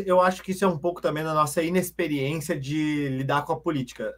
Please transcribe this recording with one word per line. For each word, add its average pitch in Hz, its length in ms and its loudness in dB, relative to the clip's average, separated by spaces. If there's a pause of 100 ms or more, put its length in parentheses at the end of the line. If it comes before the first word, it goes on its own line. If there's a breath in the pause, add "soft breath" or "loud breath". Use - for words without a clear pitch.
eu 180 160 6
acho 185 220 2
que - 80 -4
isso 185 120 -2
é 196 40 6
um 175 100 2
pouco 175 240 -2
também 151 220 0
da 160 100 -2
nossa 151 300 2
inexperiência 160 960 -2
de 147 500 -2
lidar 139 360 0
com 165 80 -2
a 160 60 -4
política, 127 580 -4